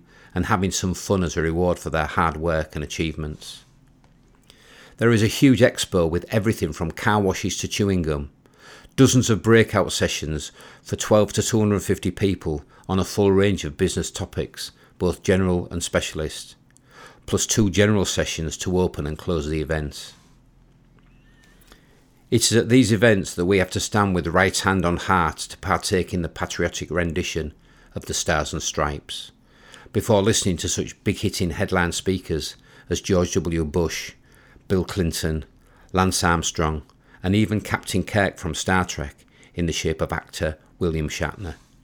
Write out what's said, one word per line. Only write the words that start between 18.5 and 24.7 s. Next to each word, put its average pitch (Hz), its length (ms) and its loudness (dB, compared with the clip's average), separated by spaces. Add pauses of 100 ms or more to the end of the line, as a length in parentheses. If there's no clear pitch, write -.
to 90 220 -2
open 85 260 -2
and 76 140 -6
close 80 280 -4
the 78 140 -2
event. 76 520 -6 (2250)
It - 200 2
is 110 60 4
at 110 120 2
these 120 220 6
events 104 440 4
that 87 100 0
we 98 140 4
have 92 120 0
to 101 80 -4
stand 98 360 0
with 85 100 0
right 90 320 2
hand 95 260 2